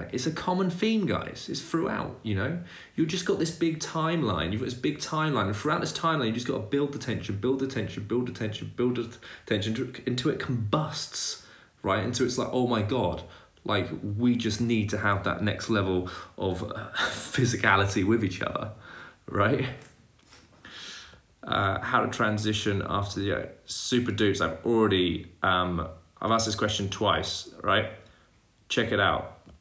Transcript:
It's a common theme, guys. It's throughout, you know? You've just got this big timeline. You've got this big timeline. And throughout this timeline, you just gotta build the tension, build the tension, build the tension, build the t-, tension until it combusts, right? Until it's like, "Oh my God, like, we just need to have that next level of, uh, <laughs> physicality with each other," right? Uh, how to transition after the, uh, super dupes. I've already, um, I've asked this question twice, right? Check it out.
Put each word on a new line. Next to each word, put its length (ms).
It's 160
a 40
common 380
theme, 380
guys. 420
It's 140
throughout, 580
you 140
know? 240
You've 120
just 180
got 140
this 100
big 300
timeline. 720
You've 100
got 40
this 100
big 240
timeline. 480
And 80
throughout 260
this 100
timeline, 360
you 60
just 120
gotta 140
build 340
the 60
tension, 380
build 200
the 80
tension, 380
build 240
the 40
tension, 440
build 220
the 80
t-, 120
tension 480
until 240
it 80
combusts, 1040
right? 220
Until 240
it's 100
like, 140
"Oh 160
my 160
God, 400
like, 240
we 320
just 260
need 280
to 100
have 240
that 180
next 300
level 380
of, 260
uh, 280
<laughs> 40
physicality 1080
with 180
each 200
other," 300
right? 400
Uh, 380
how 240
to 60
transition 760
after 340
the, 120
uh, 120
super 460
dupes. 280
I've 260
already, 680
um, 460
I've 80
asked 160
this 100
question 340
twice, 600
right? 240
Check 220
it 80
out. 380